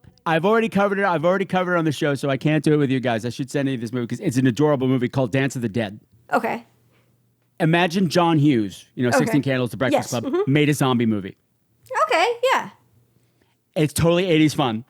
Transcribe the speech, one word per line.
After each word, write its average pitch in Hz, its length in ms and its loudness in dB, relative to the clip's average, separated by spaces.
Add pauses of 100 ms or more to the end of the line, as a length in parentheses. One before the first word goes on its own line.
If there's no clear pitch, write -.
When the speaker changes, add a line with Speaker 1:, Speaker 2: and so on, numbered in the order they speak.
(240)
Speaker 1:
I've 165 220 0
already 226 240 2
covered 196 300 0
it. 202 40 0
I've 170 220 0
already 190 180 0
covered 180 300 -2
it 175 40 2
on 165 60 0
the 156 80 0
show, 143 220 -2
so 139 160 -4
I 135 80 -2
can't 151 260 0
do 156 80 2
it 147 60 4
with 139 120 0
you 131 100 0
guys. 113 260 -2
I - 40 -4
should 131 200 -8
send 139 180 -2
you 135 80 -4
this 113 160 -8
movie 120 140 -4
'cause 120 140 -8
it's 131 180 -2
an 131 80 4
adorable 131 420 2
movie 127 220 0
called 131 220 -2
Dance 135 220 0
of 127 60 -8
the 113 80 -2
Dead. 107 320 -6 (320)
Speaker 2:
Okay. 226 320 -4 (920)
Speaker 1:
Imagine 175 500 2
John 170 300 2
Hughes, 120 560 0
you - 80 -4
know, 123 80 0
Speaker 2:
Okay. 277 80 2
Speaker 1:
Sixteen 147 240 2
Candles, 127 280 -2
The 113 60 -12
Breakfast 247 380 0
Speaker 2:
Yes, 120 80 -2
Speaker 1:
Club, 262 100 -6
Speaker 2:
mm-hmm. 370 180 0
Speaker 1:
made 147 200 4
a 147 40 2
zombie 127 300 2
movie. 104 320 -2 (680)
Speaker 2:
Okay, 453 280 2 (220)
yeah. 202 160 -4 (1040)
Speaker 1:
It's 151 160 2
totally 175 340 2
eighties 156 280 4
fun, 120 360 -2